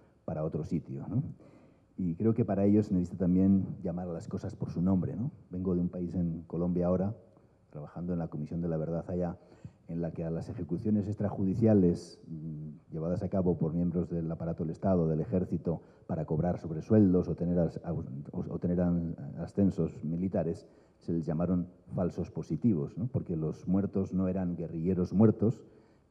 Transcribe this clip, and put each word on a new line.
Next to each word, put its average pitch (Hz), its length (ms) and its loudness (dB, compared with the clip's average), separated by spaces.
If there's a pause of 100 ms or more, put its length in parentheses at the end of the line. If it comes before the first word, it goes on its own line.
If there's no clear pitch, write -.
(240)
para 78 200 -4
otro 78 200 -2
sitio, 71 440 -4
¿no? 107 140 0 (760)
Y 87 180 -2
creo 110 180 2
que 110 120 2
para 98 200 2
ello 104 160 6
se 101 120 -2
necesita 90 320 0
también 95 400 6 (180)
llamar 90 240 -4
a 85 60 -6
las 82 140 -8
cosas 95 280 -8
por - 160 -6
su 82 100 -2
nombre, 90 340 2
¿no? 120 140 -2 (220)
Vengo 92 240 -2
de 87 60 2
un 87 80 0
país 87 260 -6
en 85 320 -2
Colombia 87 400 0
ahora, 92 260 2 (560)
trabajando 85 440 -8
en 85 60 -2
la 82 100 -4
Comisión 78 320 -6
de 85 80 -2
la 80 80 0
Verdad 80 300 -4
allá, 87 300 -2 (500)
en 85 140 -4
la 82 100 -4
que 85 120 -8
a 82 80 -4
las 80 180 -6
ejecuciones 98 580 -2
extrajudiciales, 98 1200 2
mm, 76 640 -10
llevadas 82 300 -4
a 92 80 -4
cabo 90 280 2
por 80 160 0
miembros 85 360 0
del 82 220 -2
aparato 85 320 -4
del 80 80 -4
Estado, 87 360 2
del 78 120 2
Ejército, 90 640 -2 (260)
para - 180 -4
cobrar 82 320 0
sobresueldos 87 720 4
o 82 80 -2
tener 87 240 0
as-, 82 240 0
au-, 80 200 -4 (280)
o, 90 180 -4
o - 80 -6
tener 87 240 0
an-, 87 340 0 (220)
ascensos 87 680 0
militares, 85 600 -2 (320)
se - 160 -6
les 82 100 0
llamaron 85 440 0 (260)
falsos 92 380 -2
positivos, 80 640 0
¿no? 95 80 -2
Porque - 300 -4
los 78 320 -4
muertos 95 440 0
no 92 160 0
eran 90 280 -2
guerrilleros 85 580 -2
muertos, 107 500 4 (480)